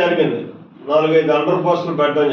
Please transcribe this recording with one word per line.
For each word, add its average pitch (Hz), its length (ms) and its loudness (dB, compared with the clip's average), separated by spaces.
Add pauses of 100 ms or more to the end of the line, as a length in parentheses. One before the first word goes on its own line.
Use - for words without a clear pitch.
జరిగింది, 165 400 0 (480)
నాలుగైదు 156 480 2
అండర్ 170 280 0
పాస్లు 170 360 -2
పెట్టడం 143 320 2